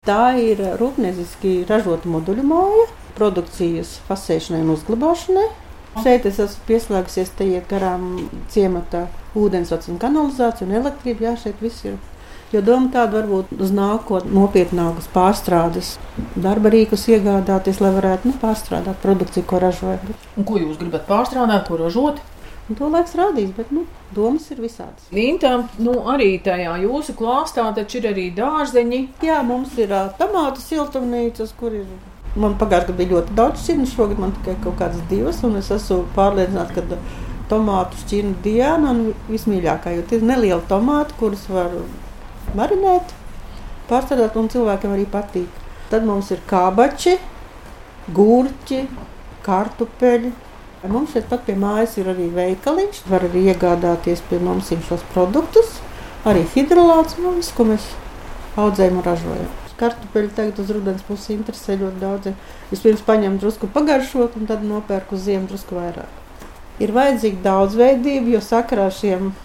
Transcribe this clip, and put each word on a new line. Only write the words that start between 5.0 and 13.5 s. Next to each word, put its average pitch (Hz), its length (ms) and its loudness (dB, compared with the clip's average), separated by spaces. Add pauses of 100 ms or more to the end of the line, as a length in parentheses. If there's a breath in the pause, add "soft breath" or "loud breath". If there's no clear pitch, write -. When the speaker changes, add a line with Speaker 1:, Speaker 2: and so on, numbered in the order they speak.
Speaker 1:
Šeit 247 320 4
es 202 140 0
esmu - 240 -2
pieslēgusies, 190 680 0
te 196 140 -2
iet 180 220 -2
garām 180 400 -2 (380)
ciemata 175 600 0 (240)
ūdensvads 175 600 0
un 175 80 -8
kanalizācija 254 680 0
un 196 100 0
elektrība, 240 520 -2
jā, 233 80 -2
šeit 208 240 -8
viss 226 240 -6
ir. 202 160 -8 (480 loud breath)
Jo 214 140 2
doma 247 240 6
tāda 240 320 2
varbūt 196 360 -2